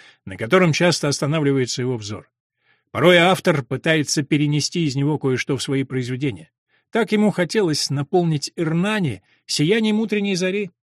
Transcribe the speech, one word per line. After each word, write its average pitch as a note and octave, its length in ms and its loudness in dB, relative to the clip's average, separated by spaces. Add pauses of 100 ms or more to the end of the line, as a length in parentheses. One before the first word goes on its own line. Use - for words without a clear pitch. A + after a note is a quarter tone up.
(260)
на F#2+ 100 -12
котором E3 380 2
часто F3 340 0
останавливается C#3 720 0
его B2 160 -2
взор. G#2 340 -12 (600)
Порой E3+ 260 6
автор F3 480 2
пытается D3+ 580 -2
перенести D3 640 0
из C3+ 100 -2
него C#3 220 0
кое-что C3 400 -2
в A#2+ 60 -6
свои C3+ 220 -2
произведения. B2+ 640 -6 (400)
Так A3+ 220 0
ему G#3+ 180 2
хотелось F3 580 0
наполнить D3+ 680 -2
Эрнани E3+ 680 -2 (240)
сиянием G#3+ 540 0
утренней G#3 340 -2
зари F#3 360 -4 (180)